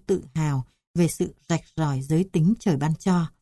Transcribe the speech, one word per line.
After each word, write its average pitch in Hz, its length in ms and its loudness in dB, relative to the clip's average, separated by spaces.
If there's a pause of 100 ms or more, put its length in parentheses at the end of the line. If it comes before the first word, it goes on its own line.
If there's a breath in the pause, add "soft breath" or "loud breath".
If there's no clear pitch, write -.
tự 190 180 -2 (100)
hào 147 300 0 (300)
về 170 140 2
sự - 260 -4 (140)
rạch 165 160 -2 (120)
ròi 143 260 -2
giới 156 220 0
tính 190 340 2
trời - 180 0
ban 156 180 -2
cho, 175 320 0 (160)